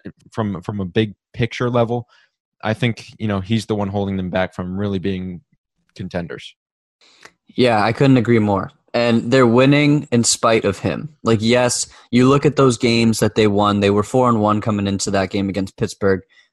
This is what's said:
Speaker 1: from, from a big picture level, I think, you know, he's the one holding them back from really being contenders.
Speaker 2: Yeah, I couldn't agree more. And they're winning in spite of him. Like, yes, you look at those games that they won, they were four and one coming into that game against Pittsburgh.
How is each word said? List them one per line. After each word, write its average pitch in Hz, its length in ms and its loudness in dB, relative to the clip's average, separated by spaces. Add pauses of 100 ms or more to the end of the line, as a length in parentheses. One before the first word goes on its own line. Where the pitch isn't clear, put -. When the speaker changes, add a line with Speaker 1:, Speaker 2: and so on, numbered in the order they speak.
(320)
Speaker 1:
from, 101 300 -6
from 104 180 -8
a 95 60 -6
big 104 300 -2 (180)
picture 123 360 -4
level, 120 380 -2 (560)
I 110 100 -2
think, 117 340 -4 (120)
you 110 80 -6
know, 101 140 -2
he's 107 240 -4
the 110 100 -4
one 101 140 -4
holding 98 280 -4
them 92 120 -6
back 92 240 -4
from 92 240 -8
really 101 220 -4
being 92 420 -8 (540)
contenders. 87 600 -12 (920)
Speaker 2:
Yeah, 113 360 0
I 113 100 0
couldn't 135 240 4
agree 117 220 2
more. 101 320 0 (220)
And 120 380 0
they're 131 140 4
winning 143 640 4
in 120 120 2
spite 113 400 0
of 98 160 -2
him. 90 420 -6
Like, 113 200 0
yes, 120 460 0 (240)
you 123 180 4
look 143 160 4
at 143 100 2
those 131 220 4
games 117 420 2
that 107 160 0
they 110 120 4
won, 104 340 0
they 101 80 4
were 101 140 2
four 127 260 0
and 117 100 2
one 107 220 0
coming 101 260 -2
into 101 240 -4
that 98 180 0
game 98 200 -2
against 98 260 -6
Pittsburgh. 98 460 -2 (320)